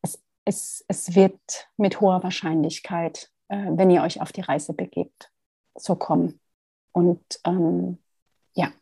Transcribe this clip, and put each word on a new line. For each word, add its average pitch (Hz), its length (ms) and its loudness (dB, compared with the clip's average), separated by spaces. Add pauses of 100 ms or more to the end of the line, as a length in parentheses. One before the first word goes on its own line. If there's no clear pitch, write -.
Es, - 200 -12 (220)
es, - 440 -6
es 180 260 -6
wird - 640 4
mit 196 240 0
hoher 185 220 4
Wahrscheinlichkeit, 165 1080 -4 (180)
äh, 202 220 -6
wenn 180 200 4
ihr 175 120 6
euch - 180 -4
auf 170 120 -8
die 190 100 -10
Reise 147 320 -4
begebt, - 560 -8 (460)
so - 200 -2
kommen. 170 440 -2 (520)
Und, 175 300 2 (220)
ähm, 175 540 0 (560)
ja. - 160 -2 (120)